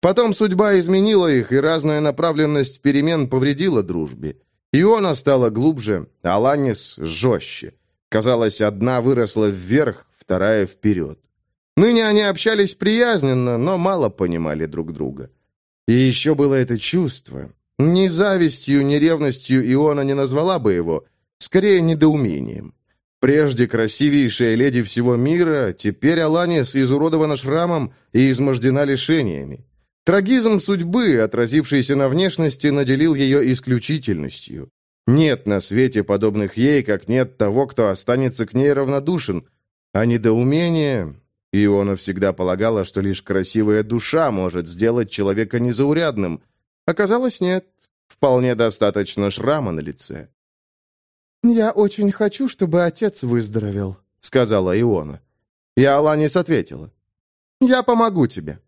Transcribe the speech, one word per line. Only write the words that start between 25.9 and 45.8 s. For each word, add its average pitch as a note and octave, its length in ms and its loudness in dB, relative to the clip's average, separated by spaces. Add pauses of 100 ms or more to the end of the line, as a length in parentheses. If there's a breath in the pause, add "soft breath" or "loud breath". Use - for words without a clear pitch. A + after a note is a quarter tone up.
Аланис D#3+ 560 0
изуродована D3+ 580 0
шрамом D3+ 580 -4 (200 soft breath)
и C3 180 4
измождена C3 540 0
лишениями. B2 840 -4 (400)
Трагизм G#3 540 2
судьбы, F#3 580 0
отразившийся B2+ 800 0
на C#3 120 2
внешности, D#3 600 0
наделил C#3+ 480 2
её C#3 260 2
исключительностью. A#2+ 1300 -4 (380)
Нет C#3 400 2
на G2+ 100 2
свете A2 460 0
подобных G2+ 520 -2
ей, C3+ 280 2
как G2+ 240 -4
нет B2+ 300 -2
того, G#2+ 280 0
кто A#2 220 0
останется A#2+ 580 -2
к - 80 -18
ней C3+ 180 2
равнодушен. C#3 760 -4 (440)
А G#2+ 140 0
недоумение... A#2+ 1080 0 (360)
Иона G2+ 440 2
всегда F#2+ 360 -2
полагала, F#2+ 520 -2
что - 160 -6
лишь G2 200 -4
красивая G#2 600 0
душа A#2 480 -2
может F2+ 380 -4
сделать G#2+ 420 -2
человека G2+ 480 -2
незаурядным. B2 840 -2 (460)